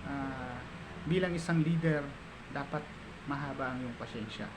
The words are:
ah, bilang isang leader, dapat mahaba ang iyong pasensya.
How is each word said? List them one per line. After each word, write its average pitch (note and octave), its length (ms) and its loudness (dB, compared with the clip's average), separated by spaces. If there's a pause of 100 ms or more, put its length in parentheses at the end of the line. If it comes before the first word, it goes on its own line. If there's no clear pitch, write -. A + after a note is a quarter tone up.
ah, C3 560 -2 (480)
bilang F3+ 240 6
isang E3 320 4
leader, D#3+ 400 6 (480)
dapat C#3+ 320 -2 (420)
mahaba C#3 460 -2
ang B2+ 80 -2
iyong A#2+ 160 -4
pasensya. A2 600 -4